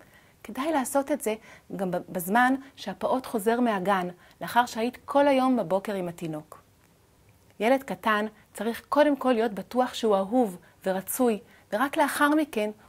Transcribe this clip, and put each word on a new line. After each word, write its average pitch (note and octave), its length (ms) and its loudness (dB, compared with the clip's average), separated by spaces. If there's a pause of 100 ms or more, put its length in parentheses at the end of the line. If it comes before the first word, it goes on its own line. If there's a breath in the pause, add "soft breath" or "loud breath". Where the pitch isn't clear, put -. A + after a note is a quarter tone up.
(480 soft breath)
כדאי B3+ 240 -4
לעשות C#4 400 -2
את C#4+ 100 -2
זה G#3+ 140 -2 (400 loud breath)
גם F3+ 160 -2
ב-, F3+ 60 -2 (120)
בזמן A3+ 440 2 (220 loud breath)
שהפעוט - 500 -4
חוזר A3+ 340 0
מהגן, G3 480 0 (340 soft breath)
לאחר A#3 240 0
שהיית A#3+ 400 -6
כל C#4+ 220 4
היום C4 300 4
בבוקר G3 360 -2
עם F#3 140 -4
התינוק. D#3+ 540 -10 (960)
ילד B3+ 240 2
קטן G#3+ 420 0 (280 soft breath)
צריך A3 360 -6
קודם D4 260 4
כל B3+ 160 0
להיות A3+ 200 2
בטוח A#3+ 420 -2
שהוא G#3+ 220 2
אהוב G3 420 0 (280 soft breath)
ורצוי, G3 540 0 (340 soft breath)
ורק B3+ 240 -2
לאחר C#4+ 320 2
מכן C#4+ 420 0 (180 soft breath)